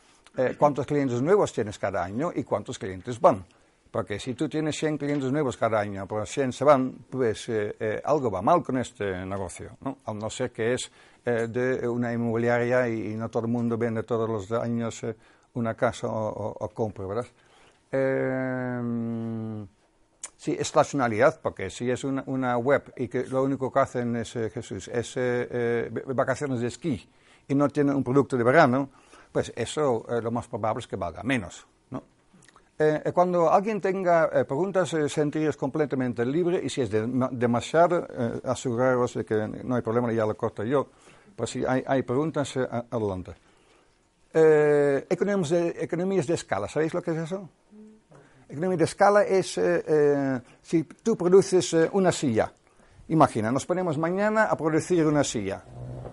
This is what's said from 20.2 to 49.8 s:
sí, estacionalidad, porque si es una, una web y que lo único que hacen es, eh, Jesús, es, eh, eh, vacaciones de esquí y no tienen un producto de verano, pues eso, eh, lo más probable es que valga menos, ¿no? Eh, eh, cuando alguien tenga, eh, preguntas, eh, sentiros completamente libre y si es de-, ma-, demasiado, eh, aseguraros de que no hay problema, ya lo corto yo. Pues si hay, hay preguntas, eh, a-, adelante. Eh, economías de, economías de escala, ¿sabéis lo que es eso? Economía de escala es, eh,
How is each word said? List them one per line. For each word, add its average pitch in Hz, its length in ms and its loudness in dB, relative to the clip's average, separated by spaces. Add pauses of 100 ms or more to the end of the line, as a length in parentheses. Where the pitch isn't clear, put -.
sí, - 240 -6
estacionalidad, 135 840 2
porque 98 280 -6
si 120 200 -6
es 123 140 -2
una, 135 220 -4
una 127 320 -2
web 123 400 0
y 123 100 -4
que - 180 -4
lo 131 180 0
único 131 280 -2
que 135 80 2
hacen 120 380 0
es, 113 180 -8
eh, 110 140 -4
Jesús, - 400 -10
es, 120 260 -4
eh, 123 340 -2
eh, 117 540 -2 (100)
vacaciones 131 480 -2
de 120 60 0
esquí 117 420 -6 (400)
y 139 60 2
no 143 120 4
tienen 143 280 2
un 135 80 0
producto 131 340 2
de 117 80 2
verano, 135 460 4 (420)
pues - 240 -2
eso, 120 500 0
eh, 120 140 -2
lo 113 100 -4
más 117 160 -4
probable 110 320 -4
es 110 80 -12
que - 80 -10
valga 90 280 -6
menos, 107 440 -4 (220)
¿no? 127 120 -10 (800)
Eh, 151 240 2
eh, 160 80 -2
cuando 175 400 4
alguien 202 300 2
tenga, 175 500 2
eh, 131 140 2
preguntas, 170 480 -2
eh, 151 160 0
sentiros 151 480 0
completamente 131 680 -2
libre 170 380 0
y 135 60 -4
si - 120 -2
es 110 80 -2
de-, 107 160 0
ma-, 127 240 0
demasiado, 135 800 2
eh, 117 360 -4
aseguraros 123 680 0
de 113 100 -4
que 107 220 0 (160)
no 127 120 -2
hay 117 60 0
problema, 117 320 0
ya 110 120 2
lo 107 120 -2
corto 107 260 -4
yo. 131 240 0 (480)
Pues 117 140 -4
si 127 160 -4
hay, 131 200 0
hay 131 180 2
preguntas, 143 520 -2
eh, 131 160 0
a-, 117 180 -4
adelante. 95 460 -4 (1000)
Eh, 147 760 6
economías 185 400 0
de, 170 340 2
economías 180 440 0
de 165 80 2
escala, 101 340 -4
¿sabéis 160 240 -2
lo 175 80 -4
que 170 100 -4
es 156 60 -2
eso? 165 320 -8 (1000)
Economía 180 300 -2
de 156 80 4
escala 202 380 6
es, 185 340 2
eh, 175 280 2